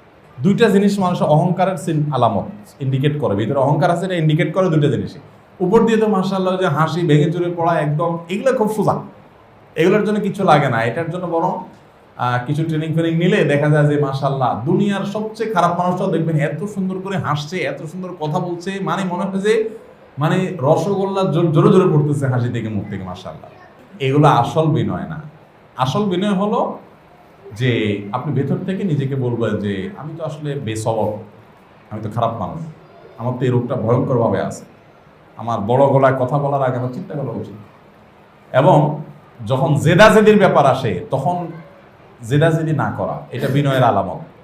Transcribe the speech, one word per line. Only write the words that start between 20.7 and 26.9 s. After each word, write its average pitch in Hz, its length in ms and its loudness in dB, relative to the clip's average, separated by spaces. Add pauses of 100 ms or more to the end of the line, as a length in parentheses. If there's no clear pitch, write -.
জো-, 160 280 0
জোরে 196 200 6
জোরে 180 260 4
পড়তেছে 147 300 0
হাসি 120 220 0
থেকে 110 200 -4
মুখ 101 200 -4
থেকে, 95 140 -8
মাশাআল্লাহ। 90 460 -14 (500)
এগুলো 139 280 4
আসল 131 400 2
বিনয় 98 420 -2
না। - 120 -10 (560)
আসল 147 280 0
বিনয় 196 280 0
হলো 214 440 -2 (800)